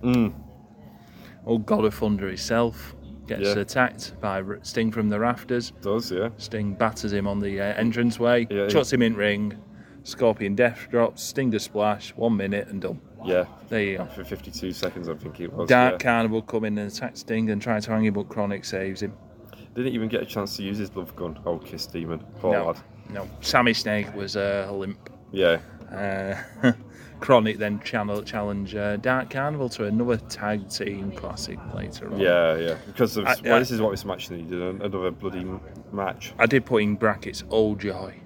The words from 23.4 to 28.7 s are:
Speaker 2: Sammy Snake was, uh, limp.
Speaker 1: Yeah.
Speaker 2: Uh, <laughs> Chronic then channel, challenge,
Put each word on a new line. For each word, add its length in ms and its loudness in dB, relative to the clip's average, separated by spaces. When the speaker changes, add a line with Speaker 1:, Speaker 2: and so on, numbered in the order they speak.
Speaker 2:
Sammy 320 4
Snake 420 -2
was, 200 -6
uh, 360 0
limp. 380 -6
Speaker 1:
Yeah. 280 6
Speaker 2:
Uh, 800 0
<laughs> 240 -18
Chronic 360 6
then 220 -2
channel, 420 -2
challenge, 540 -4